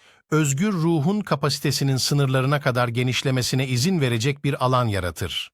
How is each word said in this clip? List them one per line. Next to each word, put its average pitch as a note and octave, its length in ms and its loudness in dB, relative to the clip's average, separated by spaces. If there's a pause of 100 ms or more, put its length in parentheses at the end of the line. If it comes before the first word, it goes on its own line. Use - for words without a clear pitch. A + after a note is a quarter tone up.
(320)
özgür D#3 420 2
ruhun E3+ 480 0
kapasitesinin C#3 760 -2
sınırlarına C#3 640 0
kadar B2 260 0
genişlemesine B2+ 800 0
izin C#3 340 2
verecek B2+ 420 0
bir C#3 220 0
alan B2 220 2
yaratır. F2+ 680 -4